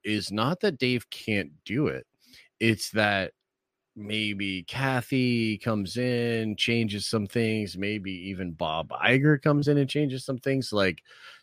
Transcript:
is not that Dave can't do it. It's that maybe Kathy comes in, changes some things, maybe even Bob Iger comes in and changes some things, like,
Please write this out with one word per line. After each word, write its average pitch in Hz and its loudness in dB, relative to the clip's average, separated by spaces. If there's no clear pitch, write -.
is 104 -2
not 117 0
that 196 0
Dave 123 0
can't 90 -4
do 123 0
it. 65 -4
It's 113 2
that 101 2
maybe 101 -2
Kathy 123 0
comes 104 -2
in, 120 -2
changes 110 0
some 104 0
things, 110 0
maybe 98 -4
even 92 -6
Bob 80 -4
Iger 135 4
comes 147 4
in 147 4
and 135 2
changes 135 -2
some 131 -4
things, 135 -2
like, 95 2